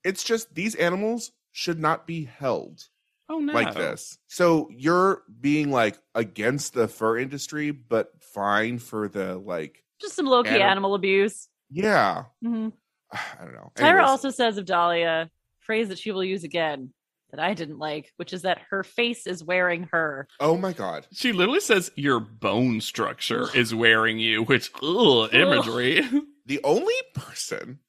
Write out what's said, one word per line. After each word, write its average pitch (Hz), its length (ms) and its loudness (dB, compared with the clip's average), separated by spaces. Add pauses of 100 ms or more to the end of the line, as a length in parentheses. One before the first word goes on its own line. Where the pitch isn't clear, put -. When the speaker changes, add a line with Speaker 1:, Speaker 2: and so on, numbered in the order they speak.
Speaker 1:
It's 190 200 -4
just, - 320 -4
these 214 200 -4
animals 208 580 -2 (180)
should 170 280 -6
not 156 280 -2
be 165 180 -6
held 123 640 -6 (420)
Speaker 2:
Oh, 311 100 -6
no. 294 140 -2
Speaker 1:
like 208 220 0
this. - 420 -6 (100)
So 165 440 2
you're 175 500 2 (180)
being, 147 300 2
like, 117 300 2 (160)
against 117 580 -2
the 117 140 2
fur 113 320 -2
industry, 143 520 -6
but 117 520 -4
fine 104 560 0
for 110 280 -6
the, 92 300 -6
like, 87 460 -8 (180)
Speaker 3:
Just 415 140 -12
some 320 100 -2
low-key 247 240 4
Speaker 1:
anim- 220 140 2
Speaker 3:
animal 196 320 2
abuse. 196 520 0 (220)
Speaker 1:
Yeah. 139 560 0 (180)
Speaker 3:
Mm-hmm. 226 260 -4 (200)
Speaker 1:
<sighs> - 220 -20
I - 320 -12
don't - 100 -18
know. - 220 -20
Speaker 3:
Tyra - 140 0
Speaker 1:
Anyways. 359 180 6
Speaker 3:
also 269 220 2
says 233 280 0
of 202 80 -8
Dahlia, 170 640 0 (300)
phrase 220 300 -2
that 185 100 -10
she 214 120 -8
will 190 120 -4
use 190 220 -4
again 147 480 -4 (380)
that 143 100 -10
I 180 120 0
didn't 151 260 -8
like, 151 360 -8
which 175 160 -12
is 180 120 -10
that 180 160 0 (100)
her 196 160 -4
face 240 420 -4
is 180 160 -8
wearing 175 480 0
her. 151 380 -2 (100)
Speaker 1:
Oh 160 160 4
my 185 160 -2
God. 92 400 -8
Speaker 2:
She 247 220 -2
literally 202 260 2
says, 202 360 0
"Your 139 260 2
bone 110 580 0
structure - 760 -4
is 117 220 2
wearing 113 420 4
you," 110 260 0
which, 120 320 2
ugh, - 80 -10
Speaker 3:
Ugh. 143 500 4
Speaker 2:
imagery. 123 760 4
<laughs> 285 380 -4
Speaker 1:
The 139 180 -4
only 269 300 2 (200)
person - 760 -12